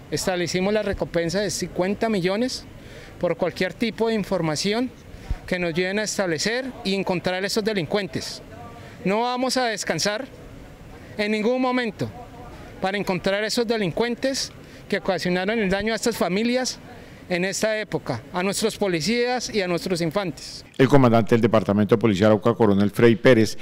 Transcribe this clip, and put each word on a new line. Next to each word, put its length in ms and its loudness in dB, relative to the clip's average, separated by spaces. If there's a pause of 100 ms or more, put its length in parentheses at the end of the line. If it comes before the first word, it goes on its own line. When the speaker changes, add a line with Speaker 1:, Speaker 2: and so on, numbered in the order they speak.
(100)
Speaker 1:
Establecimos 640 0
la 80 2
recompensa 580 -2
de 100 -2
cincuenta 600 -2
millones 560 -2 (520)
por 200 0
cualquier 340 -2
tipo 360 -2
de 60 0
información 760 0 (560)
que 120 -2
nos 120 0
ayuden 280 0
a 40 0
establecer 640 -2 (180)
y 100 0
encontrar 480 -2
a 40 -2
estos 180 -2
delincuentes. 760 -4 (600)
No 200 0
vamos 340 -2
a 80 2
descansar 600 -2 (920)
en 160 -2
ningún 300 0
momento 480 -2 (720)
para 160 0
encontrar 440 0
a 40 -2
esos 200 0
delincuentes 840 -2 (380)
que 80 0
ocasionaron 600 0
el 120 2
daño 240 0
a 20 -2
estas 220 -2
familias 600 0 (480)
en 200 -2
esta 340 -2
época, 400 -6 (140)
a 80 0
nuestros 340 -2
policías 720 0
y 140 0
a 40 0
nuestros 360 -2
infantes. 600 -4 (140)
Speaker 2:
El 140 6
comandante 440 8
del 60 6
Departamento 540 4
de 40 4
Policía 280 4
Arauca, 260 6
coronel 380 4
Freddy 260 6
Pérez, 440 6